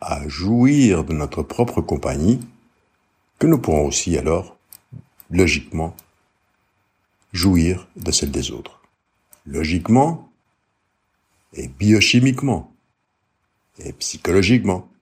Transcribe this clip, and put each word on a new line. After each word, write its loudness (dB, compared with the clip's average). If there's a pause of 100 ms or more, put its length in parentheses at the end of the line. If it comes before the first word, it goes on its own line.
à -6
jouir 2
de -6
notre -6
propre -4
compagnie 0 (1000)
que 0
nous 4
pourrons 0
aussi -2
alors, -4 (720)
logiquement, -2 (1400)
jouir 0
de -8
celle -2
des -6
autres. -16 (640)
Logiquement 0 (1200)
et -12
biochimiquement 2 (1040)
et -16
psychologiquement 0 (120)